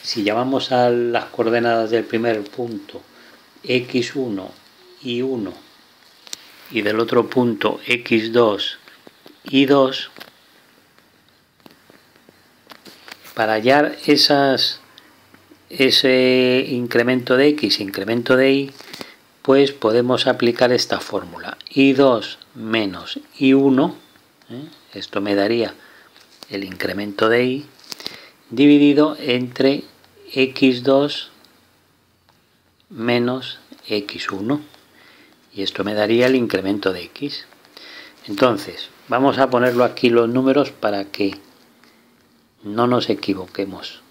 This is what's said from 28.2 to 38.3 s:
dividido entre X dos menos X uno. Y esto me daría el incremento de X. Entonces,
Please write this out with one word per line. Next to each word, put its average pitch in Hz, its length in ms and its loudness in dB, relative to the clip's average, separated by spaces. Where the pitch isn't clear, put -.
dividido 147 680 4
entre 131 680 -2
X 131 500 0
dos 139 480 0
menos 120 720 -4
X 107 420 -6
uno. 113 320 -4
Y 101 100 -8
esto 98 200 -6
me 104 100 -4
daría 113 340 2
el 131 80 4
incremento 98 580 -2
de 87 120 -10
X. - 400 -12
Entonces, 101 600 -2